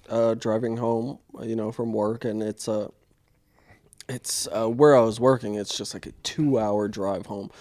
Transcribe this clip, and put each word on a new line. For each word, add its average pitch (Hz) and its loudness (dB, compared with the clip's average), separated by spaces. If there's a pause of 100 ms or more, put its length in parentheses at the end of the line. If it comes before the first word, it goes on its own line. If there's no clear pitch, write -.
uh, 113 2
driving 113 -2
home, 117 -2 (220)
uh, - -10
you 113 -4
know, 110 -4
from 117 -6
work, 107 -2
and 110 -4
it's, 107 -8
uh, 107 -4 (1160)
it's, - -8
uh, 113 0
where 139 8
I 123 10
was 113 4
working, 117 2
it's 104 -6
just, - -8
like, 92 -14
a - -14 (120)
two-hour 110 0
drive 101 -4
home. 98 -10 (120)